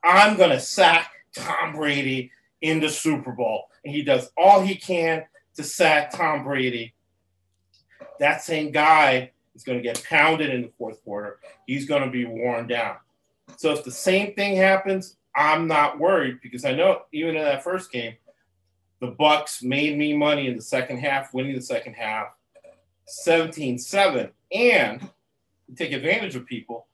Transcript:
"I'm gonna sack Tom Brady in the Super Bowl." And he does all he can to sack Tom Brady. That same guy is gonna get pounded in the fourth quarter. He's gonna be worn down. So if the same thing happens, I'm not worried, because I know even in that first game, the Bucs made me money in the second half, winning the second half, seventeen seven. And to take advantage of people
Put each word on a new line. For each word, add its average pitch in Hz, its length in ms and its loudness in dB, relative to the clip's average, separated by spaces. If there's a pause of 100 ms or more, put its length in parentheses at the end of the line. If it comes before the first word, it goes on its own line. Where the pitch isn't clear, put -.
"I'm 202 320 6
gonna 165 240 6
sack 170 500 4 (240)
Tom 151 400 -6
Brady 139 560 -2 (300)
in 160 200 0
the 151 100 0
Super 147 420 -4
Bowl." 110 380 -4 (140)
And 143 100 -10
he 147 80 -2
does 131 340 0
all 190 240 8
he 190 160 -2
can 165 480 -2 (320)
to 151 80 -10
sack 151 460 2
Tom 156 340 -4
Brady. 127 480 -4 (1300)
That 147 240 0
same 151 300 -4
guy 151 600 4 (220)
is - 80 -20
gonna 123 180 -6
get - 240 -6
pounded 151 460 2
in 123 120 -4
the 113 140 -12
fourth 110 260 -12
quarter. 104 360 -12 (280)
He's 135 200 -6
gonna 139 240 0
be 123 160 -4
worn 117 400 -4
down. 117 300 -4 (600)
So 151 160 -2
if - 120 -6
the 127 60 -12
same 196 440 -2
thing 202 220 -2
happens, 190 600 0 (180)
I'm 156 340 2
not 147 300 2
worried, 151 420 0
because 123 240 -14
I 131 80 0
know 151 300 2 (100)
even 156 240 -4
in 156 80 -2
that 139 180 0
first 185 300 -8
game, 117 220 -8 (880)
the 123 120 -8
Bucs 151 500 0
made 143 360 -2
me 147 180 0
money 147 300 2
in 123 100 -4
the 117 60 -12
second 127 340 -4
half, 135 380 -4
winning 135 200 -4
the 127 60 -6
second 120 340 -6
half, 110 340 -8 (760)
seventeen 160 720 -2
seven. 175 520 0 (200)
And 180 500 2
to - 720 -20
take 151 180 -6
advantage 165 440 -4
of 123 100 -12
people 113 480 -14